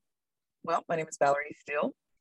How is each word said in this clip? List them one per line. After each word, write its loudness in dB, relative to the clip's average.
well, -2
my -2
name -4
is -14
Valerie 2
Steele. -4